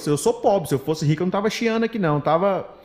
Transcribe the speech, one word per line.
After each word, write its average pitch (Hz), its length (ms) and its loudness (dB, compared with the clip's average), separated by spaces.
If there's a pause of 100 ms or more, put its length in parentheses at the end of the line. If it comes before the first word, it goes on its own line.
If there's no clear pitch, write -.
eu 147 120 2
sou 226 180 2
pobre, 196 320 0
se 147 80 0
eu - 40 2
fosse 156 260 -4
rico 151 180 2
eu - 20 0
não 185 60 -2
tava 202 180 0
chiando 226 360 0
aqui 226 120 -4
não, 156 240 2
tava. 170 480 0 (160)